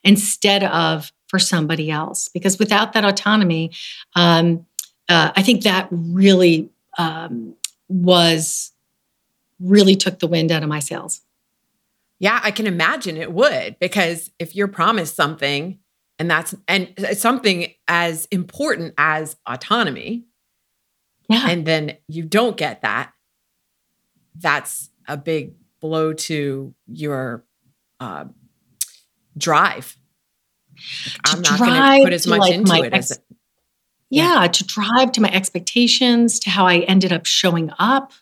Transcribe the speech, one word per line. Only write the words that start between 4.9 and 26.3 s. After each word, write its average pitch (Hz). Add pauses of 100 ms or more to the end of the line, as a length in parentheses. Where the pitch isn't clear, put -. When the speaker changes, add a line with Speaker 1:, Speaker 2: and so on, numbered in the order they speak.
Speaker 1:
uh, 160
I 190
think 226
that 185
really, 175 (300)
um, 160 (340)
was, 170 (880)
really 190
took 190
the 165
wind 165
out 156
of 151
my 151
sails. - (1000)
Speaker 2:
Yeah, 214
I 208
can 214
imagine 180
it 160
would, 170
because 175
if 170
you're 202
promised 196
something 151 (400)
and 165
that's, 165 (140)
and 185
it's 202
something 214 (140)
as 170
important 180
as 156 (120)
autonomy, 208 (1000)
Speaker 1:
Yeah. 233
Speaker 2:
and 170
then 156 (100)
you 165
don't 214
get 143
that, 113 (1200)
that's 151 (180)
a 147
big 151 (260)
blow 160
to 139 (140)